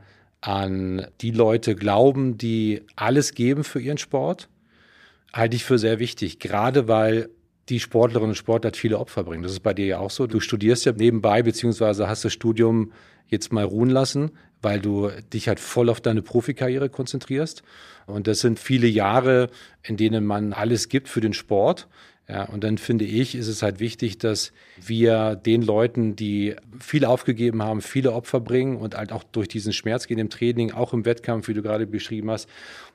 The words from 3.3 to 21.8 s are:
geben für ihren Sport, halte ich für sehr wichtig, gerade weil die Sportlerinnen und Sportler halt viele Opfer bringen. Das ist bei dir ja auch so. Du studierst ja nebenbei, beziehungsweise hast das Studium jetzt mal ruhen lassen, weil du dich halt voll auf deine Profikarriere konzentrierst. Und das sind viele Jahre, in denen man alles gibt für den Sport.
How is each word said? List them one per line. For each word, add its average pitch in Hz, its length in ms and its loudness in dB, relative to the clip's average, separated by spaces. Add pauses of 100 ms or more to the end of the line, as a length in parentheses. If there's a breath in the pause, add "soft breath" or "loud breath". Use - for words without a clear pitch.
geben 135 300 0
für - 160 -6
ihren 139 180 -6
Sport, 147 500 -4 (840 soft breath)
halte 117 240 0
ich 120 80 -4
für 127 140 4
sehr 110 200 2
wichtig, 110 420 -6
gerade 113 480 0
weil 110 420 2 (380)
die 120 120 -2
Sportlerinnen 113 500 2
und 104 60 -2
Sportler 113 320 0
halt 101 80 -6
viele 107 220 0
Opfer 104 260 -6
bringen. 85 180 -8
Das 90 100 -8
ist 95 80 -8
bei 107 120 0
dir 98 140 -2
ja 92 120 -2
auch 98 120 -6
so. 131 160 -2
Du 110 140 0
studierst 110 440 2
ja 135 80 4
nebenbei, 113 500 4
beziehungsweise 107 640 2
hast 110 160 -6
das 110 80 0
Studium 113 600 2 (360 loud breath)
jetzt - 240 -4
mal 107 120 0
ruhen 107 240 2
lassen, 135 440 0 (280 soft breath)
weil 104 200 0
du 101 300 -2 (220)
dich 110 160 -4
halt 107 120 0
voll 120 280 0
auf 113 120 0
deine 110 220 0
Profikarriere 127 680 -2
konzentrierst. 135 720 -6 (440 loud breath)
Und 101 200 -4
das 107 140 0
sind 117 180 2
viele 120 300 2
Jahre, 120 600 4 (340 loud breath)
in 110 140 -6
denen 110 300 2
man 104 260 -2
alles 107 360 -2
gibt 135 200 -2
für - 120 -2
den 107 120 0
Sport. 107 560 0 (400 soft breath)